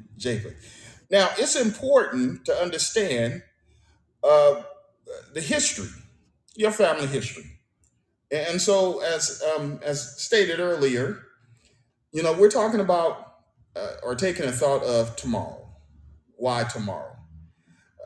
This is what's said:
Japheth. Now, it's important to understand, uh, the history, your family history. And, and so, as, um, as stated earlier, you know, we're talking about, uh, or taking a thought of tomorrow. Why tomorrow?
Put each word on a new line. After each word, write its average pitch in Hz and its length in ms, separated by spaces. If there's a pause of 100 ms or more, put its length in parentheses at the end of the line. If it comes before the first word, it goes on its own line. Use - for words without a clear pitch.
(160)
Japheth. 107 380 (560)
Now, 190 260
it's 285 200
important 233 880
to 160 100
understand, 160 880 (800)
uh, 147 400 (720)
the 156 60
history, 202 480 (680)
your 214 160
family 156 380
history. - 500 (720)
And, 151 160
and 175 160
so, 190 380
as, 160 420
um, 147 400
as - 400
stated 175 380
earlier, 143 600 (920)
you 156 100
know, 160 100
we're 196 180
talking 220 280
about, 175 600 (360)
uh, 95 200 (100)
or 123 100
taking 175 300
a 127 80
thought 139 320
of 117 320
tomorrow. 107 520 (680)
Why 120 260
tomorrow? 101 540 (880)